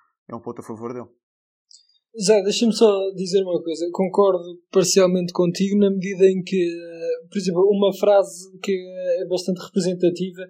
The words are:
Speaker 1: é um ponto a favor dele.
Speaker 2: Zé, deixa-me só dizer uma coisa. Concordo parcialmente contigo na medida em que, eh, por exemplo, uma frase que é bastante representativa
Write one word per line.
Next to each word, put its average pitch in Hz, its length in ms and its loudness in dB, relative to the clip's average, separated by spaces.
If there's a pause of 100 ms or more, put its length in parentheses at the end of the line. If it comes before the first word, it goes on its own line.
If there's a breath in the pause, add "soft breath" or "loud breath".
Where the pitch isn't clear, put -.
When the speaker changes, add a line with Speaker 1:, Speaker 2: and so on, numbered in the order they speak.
(280)
Speaker 1:
é 117 80 -14
um 113 40 -10
ponto 117 200 -12
a 107 40 -14
favor 117 300 -10
dele. 120 140 -12 (1120 soft breath)
Speaker 2:
Zé, 202 240 4
deixa-me 208 280 0
só 196 420 2
dizer 185 300 -2
uma 175 180 -4
coisa. 160 300 -6
Concordo 180 640 0 (140)
parcialmente 180 640 2
contigo 190 440 0
na 202 140 4
medida 190 340 0
em 190 180 4
que, - 120 -6 (100)
eh, 170 640 -8
por - 80 -6
exemplo, 180 320 2
uma 196 240 2
frase 190 720 2
que 202 80 -2 (500)
é 180 40 -6
bastante 180 360 -4
representativa 180 880 -2